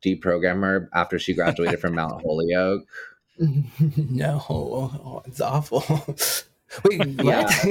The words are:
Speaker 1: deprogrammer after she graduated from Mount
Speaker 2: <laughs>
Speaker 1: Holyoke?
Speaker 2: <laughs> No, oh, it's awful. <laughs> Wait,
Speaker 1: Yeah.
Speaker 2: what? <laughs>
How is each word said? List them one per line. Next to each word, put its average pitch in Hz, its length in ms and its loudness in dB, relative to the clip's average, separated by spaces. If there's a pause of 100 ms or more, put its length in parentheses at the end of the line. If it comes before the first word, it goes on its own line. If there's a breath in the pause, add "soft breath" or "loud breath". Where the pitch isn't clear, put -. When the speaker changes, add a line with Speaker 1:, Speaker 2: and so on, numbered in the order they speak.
Speaker 1:
deprogrammer 92 920 0
after 87 240 0
she 90 160 -4
graduated 85 460 0
from 87 140 -2
Mount 80 280 -4
Speaker 2:
<laughs> - 20 -4
Speaker 1:
Holyoke? 87 640 0 (500 loud breath)
Speaker 2:
<laughs> 147 600 0
No, 147 500 -2
oh, 131 800 -6
it's 131 140 -8
awful. 131 460 0
<laughs> - 1000 -2
Wait, 196 240 4 (120)
Speaker 1:
Yeah. 120 260 4
Speaker 2:
what? - 40 2
<laughs> - 200 2